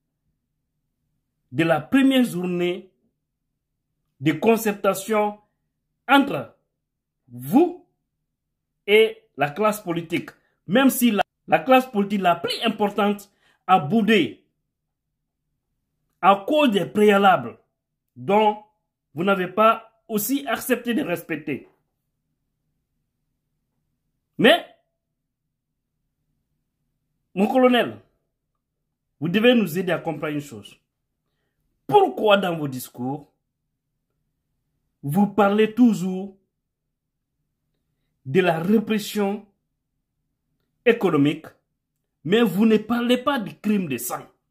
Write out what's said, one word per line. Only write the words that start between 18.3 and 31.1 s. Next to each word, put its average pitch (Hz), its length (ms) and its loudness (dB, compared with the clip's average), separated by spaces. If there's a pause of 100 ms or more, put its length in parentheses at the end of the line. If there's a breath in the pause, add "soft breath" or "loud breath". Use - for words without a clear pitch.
vous 160 100 -6
n'avez 190 240 0
pas - 600 -2
aussi 226 380 -6
accepté 233 480 -4
de 302 80 -2
respecter. 160 640 -8 (2750)
Mais, 311 260 4 (2750)
mon 202 120 2
colonel, 240 520 4 (1200)
vous 151 80 -4
devez 214 260 4
nous 180 240 0
aider 180 140 -4
à 151 60 -2
comprendre 151 360 -8
une 147 60 -6
chose. 110 380 -16 (1080)